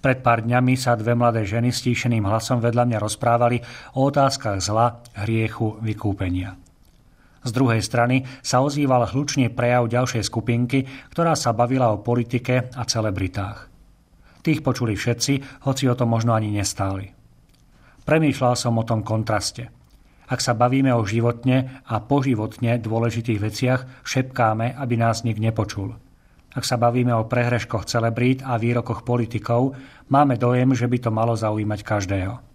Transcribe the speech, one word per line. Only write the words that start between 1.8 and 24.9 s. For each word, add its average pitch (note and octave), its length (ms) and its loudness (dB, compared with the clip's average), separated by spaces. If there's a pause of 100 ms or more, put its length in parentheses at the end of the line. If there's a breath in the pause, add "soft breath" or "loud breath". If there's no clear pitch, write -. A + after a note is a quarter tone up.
hlasom A2+ 320 0
vedľa A#2 240 2
mňa A#2+ 160 0
rozprávali A#2+ 640 0 (320 loud breath)
o C3+ 160 2
otázkach C3+ 480 0
zla, A2+ 400 0 (240)
hriechu, A2 560 -2
vykúpenia. F#2+ 800 -4 (880 soft breath)
Z A#2 80 -4
druhej A#2+ 240 4
strany B2 480 0 (160 loud breath)
sa B2+ 160 2
ozýval C3+ 480 2
hlučný C3 400 0
prejav A#2+ 400 2
ďalšej A#2+ 400 -2
skupinky, A#2+ 560 0 (320 loud breath)
ktorá E3 240 2
sa A#2 160 0
bavila A#2+ 400 2
o G#2 80 -10
politike B2 720 0
a B2 80 -8
celebritách. F#2+ 880 -4 (720 soft breath)
Tých D#3 160 0
počuli A#2+ 400 -2
všetci, C3+ 640 -2
hoci C3+ 240 0
o B2 80 2
tom A#2+ 160 0
možno A2+ 240 2
ani G#2+ 160 0
nestáli. G2 560 -4 (960 soft breath)
Premýšľal C#3 560 2
som A#2 160 0
o A2+ 80 0
tom A2+ 160 0
kontraste. A2 800 -4 (520 soft breath)
Ak - 160 -2
sa B2 80 0
bavíme B2+ 400 4
o A#2 80 2
životne A#2+ 880 0
a A2 80 -2
poživotne A#2+ 800 0
dôležitých A2+ 640 -2
veciach, B2+ 400 0 (240 loud breath)
šepkáme, A#2+ 720 0
aby B2 180 -2